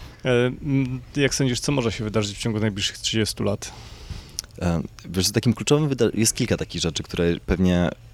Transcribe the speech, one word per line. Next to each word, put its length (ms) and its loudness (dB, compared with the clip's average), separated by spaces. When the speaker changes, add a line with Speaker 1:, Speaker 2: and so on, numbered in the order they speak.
Speaker 1:
m, 540 -2
jak 180 2
sądzisz, 260 0
co 120 0
może 200 0
się 120 -6
wydarzyć 320 -2
w 40 -10
ciągu 200 0
najbliższych 380 -2
trzydziestu 460 -2
lat? 280 -2
Speaker 2:
E, 180 2
wiesz, 220 0
takim 240 2
kluczowym 340 4
wyda-, 260 2
jest 200 2
kilka 220 0
takich 240 -6
rzeczy, 220 -2
które 340 2
pewnie 420 4